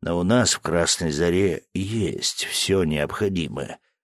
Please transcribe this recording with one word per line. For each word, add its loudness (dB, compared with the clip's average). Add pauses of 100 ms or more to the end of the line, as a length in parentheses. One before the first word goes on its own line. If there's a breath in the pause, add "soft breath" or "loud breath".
«Но -2
у 0
нас 4
в -4
Красной 0
Заре 2
есть -2
все 0
необходимое. -2 (220)